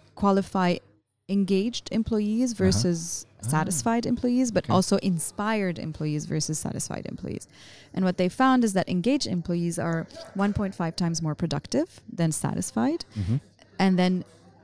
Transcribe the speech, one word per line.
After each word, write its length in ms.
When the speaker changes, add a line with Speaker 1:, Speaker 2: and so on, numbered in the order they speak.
Speaker 1:
qualify 600
engaged 640
employees 600
Speaker 2:
Uh-huh. 120
Speaker 1:
versus 640
Speaker 2:
Ah. 60
Speaker 1:
satisfied 580
employees, 460
but 120
Speaker 2:
Okay. 80
Speaker 1:
also 260
inspired 800
employees 460
versus 340
satisfied 480
employees. 400
And 120
what 120
they 140
found 340
is 80
that 160
engaged 380
employees 520
are 280
one 200
point 200
five 220
times 240
more 140
productive 680
than 220
satisfied. 720
Speaker 2:
Mm-hmm. 180
Speaker 1:
And 200
then 260